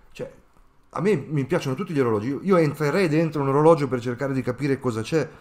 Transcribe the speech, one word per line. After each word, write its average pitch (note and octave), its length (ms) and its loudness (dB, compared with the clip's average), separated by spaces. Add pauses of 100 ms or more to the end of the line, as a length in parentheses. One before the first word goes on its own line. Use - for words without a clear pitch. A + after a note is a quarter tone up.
(960)
a - 60 -4
me G3 160 2
mi C3+ 280 -4
piacciono C3 320 -2
tutti E3+ 160 -8
gli C#3+ 80 0
orologi, A2 280 0
io, C#3 140 -6
io F#3 140 4
entrerei D3+ 520 2
dentro D3+ 340 0
un C#3 60 0
orologio D3 400 6
per B2+ 120 -2
cercare B2+ 320 -4
di C3 100 -2
capire B2+ 360 -2
cosa A2+ 240 -4
c'è, C#3+ 260 -2 (120)